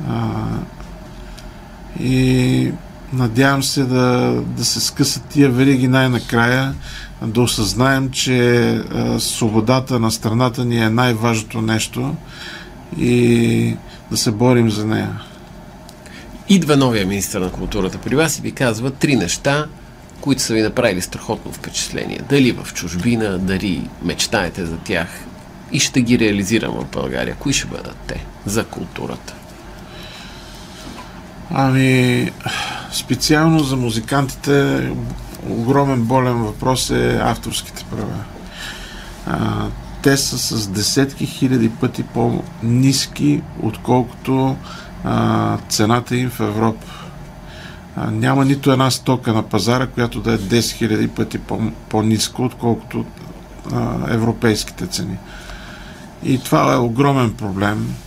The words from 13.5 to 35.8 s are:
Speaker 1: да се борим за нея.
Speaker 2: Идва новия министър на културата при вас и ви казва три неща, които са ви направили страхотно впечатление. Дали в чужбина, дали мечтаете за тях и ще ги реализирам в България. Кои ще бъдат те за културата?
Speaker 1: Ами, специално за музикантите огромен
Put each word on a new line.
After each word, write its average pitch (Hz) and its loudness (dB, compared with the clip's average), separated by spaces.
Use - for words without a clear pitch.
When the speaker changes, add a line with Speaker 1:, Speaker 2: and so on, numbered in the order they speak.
Speaker 1:
да 110 -4
се 123 0
борим 117 4
за 104 -2
нея. 104 -2
Speaker 2:
Идва 156 6
новия 117 4
министър 98 -2
на 92 0
културата 92 -2
при 117 -2
вас 156 2
и - -10
ви 113 -6
казва 123 0
три 135 2
неща, 143 0
които 135 0
са 113 -2
ви 110 4
направили 107 2
страхотно - -6
впечатление. - -6
Дали 135 4
в - -10
чужбина, 95 0
дали 92 -2
мечтаете 87 -2
за 82 -6
тях 85 -2
и 147 0
ще - 2
ги 117 4
реализирам 101 2
в 60 -4
България. 64 -4
Кои 139 0
ще - -2
бъдат - -10
те - -8
за 104 0
културата? - -10
Speaker 1:
Ами, 131 4
специално 160 4
за 135 2
музикантите 135 0
огромен 131 2